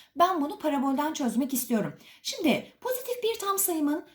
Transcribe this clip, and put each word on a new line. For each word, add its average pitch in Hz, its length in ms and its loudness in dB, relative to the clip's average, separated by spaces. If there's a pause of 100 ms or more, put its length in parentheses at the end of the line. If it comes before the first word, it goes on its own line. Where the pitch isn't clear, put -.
(160)
Ben 349 260 4
bunu 294 160 -4
parabolden 277 540 0
çözmek 262 420 -2
istiyorum. 208 400 -2 (280)
Şimdi 311 580 0
pozitif 494 420 -4
bir 440 160 0
tam 392 200 -2
sayımın 320 460 0 (100)